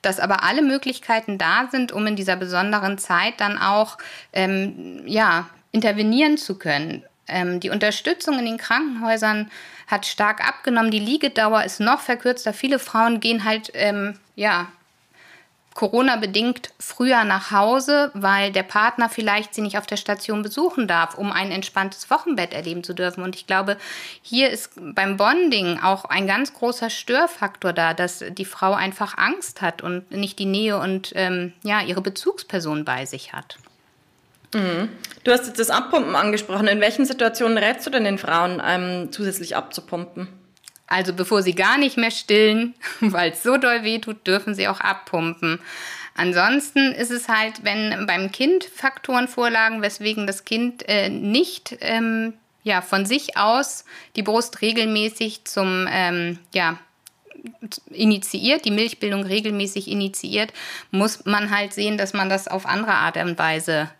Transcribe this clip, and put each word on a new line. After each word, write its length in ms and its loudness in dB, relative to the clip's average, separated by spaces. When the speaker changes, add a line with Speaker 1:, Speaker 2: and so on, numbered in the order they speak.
Speaker 1:
dass 180 0
aber 240 2
alle 200 4
Möglichkeiten 720 0
da 320 2
sind, 220 -2
um 160 -2
in 80 0
dieser 220 0
besonderen 600 0
Zeit 420 0
dann 200 0
auch, 400 2
ähm, 720 -2
ja, 420 2
intervenieren 680 4
zu 200 -6
können. 460 -2
Ähm, 320 -2
die 100 -6
Unterstützung 680 0
in 60 -2
den 120 -4
Krankenhäusern 960 0
hat 180 0
stark 420 0
abgenommen. 440 0
Die 80 0
Liegedauer 640 2
ist 160 -6
noch 200 4
verkürzter. 540 -2
Viele 260 0
Frauen 400 2
gehen 240 0
halt, 300 -2
ähm, 440 0
ja, 320 0
Corona-bedingt 960 0
früher 440 2
nach 260 0
Hause, 640 4
weil 380 2
der 100 2
Partner 480 2
vielleicht 460 -2
sie 60 -4
nicht 180 -2
auf 80 -8
der 100 -4
Station 460 -4
besuchen 440 -2
darf, 300 0
um 140 -4
ein 200 -2
entspanntes 600 -4
Wochenbett 420 0
erleben 300 -6
zu 100 -10
dürfen. 300 -4
Und 120 -6
ich 120 -16
glaube, 300 0
hier 300 2
ist 240 -10
beim 420 -2
Bonding 640 4
auch 260 2
ein 220 0
ganz 260 0
großer 380 -2
Störfaktor 840 -2
da, 220 2
dass 340 -4
die 160 -8
Frau 280 0
einfach 440 -4
Angst 460 -2
hat 180 -2
und 300 -8
nicht 260 -6
die 80 -4
Nähe 320 0
und, 380 -4
ähm, 380 -2
ja, 180 2
ihre 200 -2
Bezugsperson 840 -4
bei 220 -4
sich 260 -14
hat. 240 -14
Speaker 2:
Mhm. 360 0
Du 80 4
hast 160 4
jetzt 120 -6
das 120 2
Abpumpen 440 2
angesprochen. 520 0
In 140 4
welchen 240 4
Situationen 520 2
rätst 300 2
du 20 -6
denn 140 2
den 160 0
Frauen, 440 0
ähm, 480 -2
zusätzlich 440 -6
abzupumpen? 720 -8
Speaker 1:
Also 280 0
bevor 280 0
sie 140 0
gar 240 4
nicht 180 2
mehr 140 0
stillen, 640 4
<laughs> 120 -10
weil's 420 2
so 160 4
doll 260 2
wehtut, 440 -4
dürfen 260 2
sie 140 0
auch 120 -2
abpumpen. 800 -2
Ansonsten 800 4
ist 180 -4
es 200 -4
halt, 340 0
wenn 420 -2
beim 260 0
Kind 340 2
Faktoren 600 -2
vorlagen, 540 2
weswegen 460 -2
das 180 -6
Kind, 420 -2
äh, 220 2
nicht, 720 -2
ähm, 540 0
ja, 180 0
von 260 0
sich 300 -2
aus 480 2
die 60 -2
Brust 400 0
regelmäßig 840 0
zum, 440 0
ähm, 480 0
ja, 240 0
initiiert, 760 0
die 60 0
Milchbildung 520 -2
regelmäßig 640 -4
initiiert, 640 -4
muss 340 0
man 240 0
halt 240 0
sehen, 240 -2
dass 160 -2
man 160 0
das 180 -2
auf 200 -6
andere 260 0
Art 240 2
und 220 -2
Weise 500 0